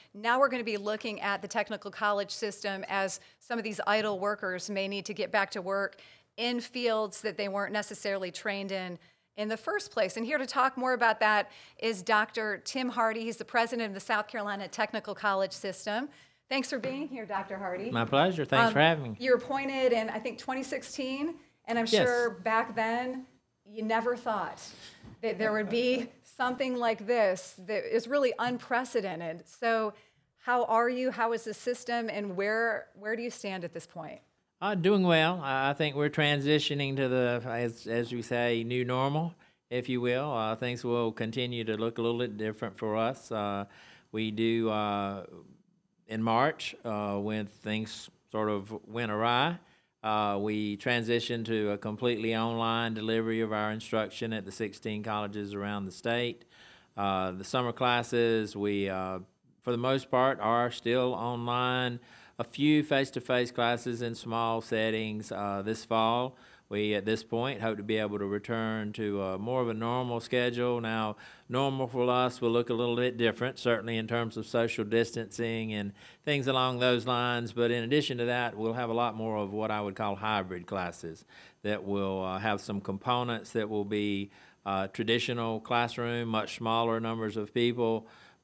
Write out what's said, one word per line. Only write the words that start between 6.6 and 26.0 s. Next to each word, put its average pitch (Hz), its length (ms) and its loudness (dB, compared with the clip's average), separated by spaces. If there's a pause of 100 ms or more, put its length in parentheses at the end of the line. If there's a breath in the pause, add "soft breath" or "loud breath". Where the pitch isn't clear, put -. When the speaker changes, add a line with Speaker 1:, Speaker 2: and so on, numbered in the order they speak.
Speaker 1:
fields 220 600 -2
that 208 140 -4
they 202 140 -4
weren't 202 240 -2
necessarily 196 580 -4
trained 196 400 -6
in 185 260 -6 (380 soft breath)
in 214 140 -4
the 220 80 -2
first 392 340 -4
place. 190 240 0
And 226 100 -4
here 294 120 0
to 262 80 0
talk 262 320 2
more 254 160 2
about 226 260 4
that 214 320 4 (260 loud breath)
is 214 240 -2
Doctor 220 640 0
Tim 262 240 -2
Hardy. 226 360 0
He's 226 140 -4
the 240 60 -8
president 233 460 0
of 196 40 -8
the 190 60 -8
South 214 280 -2
Carolina 202 420 -6
Technical 214 440 -2
College 196 400 2
System. 208 540 -4 (420 loud breath)
Thanks 262 200 -2
for 269 100 -4
being 269 300 -6
here, 240 160 -8
Doctor 196 320 -6
Hardy. 190 340 -4
Speaker 2:
My 117 140 2
pleasure. 156 400 4
Thanks 135 220 6
Speaker 1:
Um, 110 60 2
Speaker 2:
for 139 60 4
having 151 320 6
me. 104 80 -8
Speaker 1:
you 254 120 2
were 247 60 8
appointed 269 540 0
in, 226 180 2
I 226 100 -4
think, 240 180 -6
twenty 262 260 -4
sixteen, 269 720 -4 (300 loud breath)
and 233 120 0
I'm 226 120 2
Speaker 2:
Yes. 220 180 6
Speaker 1:
sure 240 220 2
back 220 480 0
then 247 480 -2 (400)
you 214 180 -8
never 226 340 2
thought 196 440 -4 (600 loud breath)
that 214 160 -2
there 214 160 2
would 214 160 0
be 240 400 2 (140)